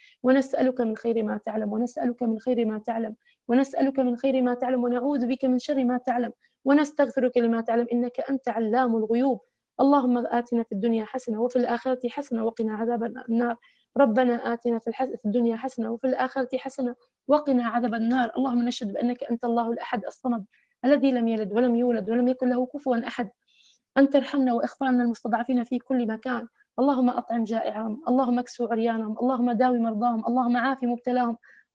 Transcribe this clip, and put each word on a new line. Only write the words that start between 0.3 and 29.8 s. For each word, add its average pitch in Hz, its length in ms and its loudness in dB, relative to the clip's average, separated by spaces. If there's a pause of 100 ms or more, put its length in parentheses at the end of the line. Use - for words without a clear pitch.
من 220 160 -2
خير 226 260 -2
ما 214 220 -4
تعلم، 214 280 -4
ونسألك 240 500 -4
من 220 160 0
خير 233 260 0
ما 214 140 -2
تعلم، 220 360 -6 (320)
ونسألك 269 520 2
من 247 180 0
خير 262 240 0
ما 247 120 2
تعلم، 247 300 -2
ونعوذ 247 440 0
بك 262 180 -2
من 254 140 2
شر 269 260 -2
ما 247 120 0
تعلم، 240 340 -4 (340)
ونستغفرك 269 720 2
لما 226 240 2
تعلم، 233 300 0
إنك 240 280 -2 (100)
أنت 269 200 -2
علام 226 460 2
الغيوب. 226 460 0 (380)
اللهم 262 380 4
آتنا 240 460 -2
في - 80 -14
الدنيا 220 340 0
حسنة 226 360 -6
وفي 247 140 0
الآخرة 247 540 -2
حسنة 233 360 -4
وقنا 220 300 -2
عذاب 226 280 -2 (260)
النار. 233 280 0 (400)
"ربنا 233 560 4
آتنا 233 260 -2
في - 80 -10
الحس-، 262 220 -4
في - 160 -8
الدنيا 226 320 2
حسنة 226 340 -6
وفي 233 160 -4
الآخرة 254 500 -2
حسنة 254 380 -6 (320)
وقنا 269 400 2
عذاب 226 260 -2
النار." 233 440 0
اللهم 247 280 0
نشهد 233 280 -4
بأنك 240 300 -2
أنت 233 220 -4
الله 233 260 0
الأحد 226 340 -6
الصمد 233 400 -4 (400)
الذي 269 260 4
لم 240 160 0
يلد 214 260 -2
ولم 240 220 2
يولد 233 340 0
ولم 247 180 2
يكن 254 220 0
له 247 160 0
كفواً 254 420 -2
أحد، 220 220 -6 (680)
أن 277 120 8
ترحمنا 269 440 2
وإخواننا 247 500 0
المستضعفين 233 600 0
في 247 160 -4
كل 247 280 -2
مكان. 226 400 -6 (320)
اللهم 254 300 4
أطعم 240 340 -2
جائعهم، 220 640 -4
اللهم 247 320 2
اكسو 247 260 -6
عريانهم، 226 540 -2
اللهم 247 320 0
داوي 247 280 2
مرضاهم، 226 480 0